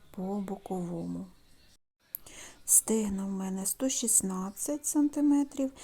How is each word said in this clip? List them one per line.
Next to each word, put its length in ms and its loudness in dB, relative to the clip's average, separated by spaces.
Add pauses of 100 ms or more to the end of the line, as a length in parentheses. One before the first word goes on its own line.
(160)
по 80 -6
боковому. 1000 -4 (1400)
Стегна 560 4
в 40 -4
мене 360 -2
сто 240 0
шістнадцять 960 0
сантиметрів, 840 2 (120)